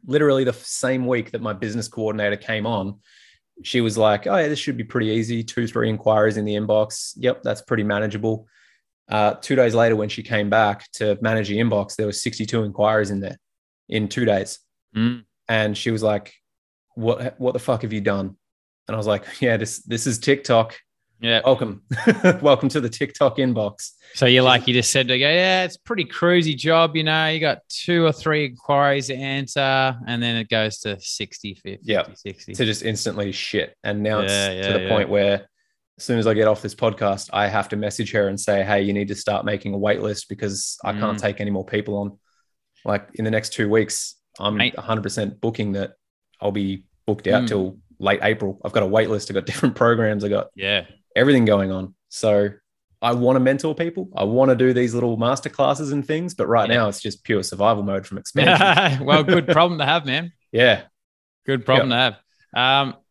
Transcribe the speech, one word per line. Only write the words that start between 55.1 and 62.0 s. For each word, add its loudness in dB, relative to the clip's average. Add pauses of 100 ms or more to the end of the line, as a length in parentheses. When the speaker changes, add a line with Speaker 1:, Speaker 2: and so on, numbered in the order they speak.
Speaker 1:
masterclasses -2
and -4
things, -4
but -4
right 2
Speaker 2:
Yeah. 2
Speaker 1:
now 2
it's -6
just -10
pure 0
survival 0
mode -4
from -12
expansion. 4
Speaker 2:
<laughs> -4
Well, 6
good 2
Speaker 1:
<laughs> -6
Speaker 2:
problem 4
to -2
have, 0
man. -4 (200)
Speaker 1:
Yeah. 4 (640)
Speaker 2:
Good -2
problem 4
Speaker 1:
Yep. 0 (300)